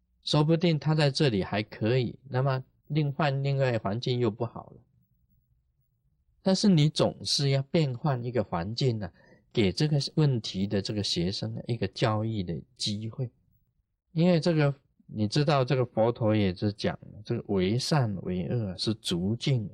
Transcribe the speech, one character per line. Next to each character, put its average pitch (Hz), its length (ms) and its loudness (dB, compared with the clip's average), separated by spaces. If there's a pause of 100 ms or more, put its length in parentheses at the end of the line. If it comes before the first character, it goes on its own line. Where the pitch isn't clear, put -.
(220)
说 151 220 2
不 160 100 4
定 165 240 2
他 156 160 0
在 151 160 2
这 139 200 2
里 101 120 2
还 104 200 -2
可 113 340 -2
以， 123 220 -2 (100)
那 127 140 -2
么 131 200 0 (260)
另 151 220 0
换 139 320 0
另 139 140 0
外 127 220 2
环 101 200 -4
境 123 200 -2
又 120 120 2
不 117 140 -6
好 - 260 -10
了。 - 60 -20 (1700)
但 190 120 4
是 208 140 2
你 156 220 6
总 - 340 0
是 143 240 0
要 135 140 2
变 139 340 0
换 123 260 -2
一 123 80 -6
个 117 140 0
环 92 300 -6
境 117 280 -2
啊， 90 80 -8 (400)
给 180 220 2
这 151 160 0
个 151 100 2 (180)
问 139 260 4
题 95 240 -4
的 101 160 0
这 - 100 -6
个 104 100 -2
学 90 300 -2
生 113 340 -6
一 123 80 -2
个 101 140 -4
教 110 340 0
育 110 200 -4
的 87 180 -6 (160)
机 107 320 -6
会。 120 220 -8 (840)
因 170 180 4
为 175 80 6
这 170 140 2
个， 147 220 4 (320)
你 107 200 -4
知 147 160 2
道 139 220 4
这 127 100 -2
个 127 120 0
佛 113 260 0
陀 110 240 2
也 98 180 2
是 104 160 -2
讲， - 280 -4 (260)
这 120 100 -4
个 113 140 -6
为 98 300 0
善 127 380 0
为 90 300 -6
恶 98 300 -4
是 - 160 -2
逐 95 420 -2
境 123 400 -2